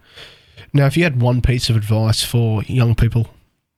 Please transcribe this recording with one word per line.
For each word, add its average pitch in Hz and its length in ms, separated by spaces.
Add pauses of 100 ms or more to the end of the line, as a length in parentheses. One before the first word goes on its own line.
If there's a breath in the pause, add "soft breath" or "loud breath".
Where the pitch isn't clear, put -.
(720 loud breath)
Now, 139 140
if 139 120
you 170 60
had 139 160
one 123 220
piece 123 300
of 113 40
advice 110 480
for 113 400
young 117 300
people 113 400 (440)